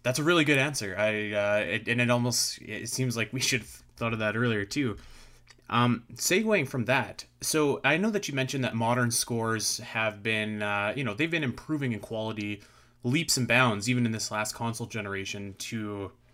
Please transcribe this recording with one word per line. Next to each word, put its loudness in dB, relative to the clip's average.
that's 0
a 0
really 6
good 4
answer. -2
I, 0
uh, 2
it, -2
and 2
it 2
almost, 0
it -8
seems 0
like -2
we -4
should 2
have -16
thought -2
of -2
that 0
earlier 2
too. -2
Um, 4
segueing 2
from -4
that, -2
so 2
I 4
know 2
that -2
you -6
mentioned -2
that -2
modern 2
scores -2
have -2
been, -2
uh, 0
you -2
know, -2
they've 0
been 0
improving -2
in -4
quality -4
leaps 2
and 2
bounds, 4
even 2
in 2
this -4
last -4
console -6
generation, -6
to -6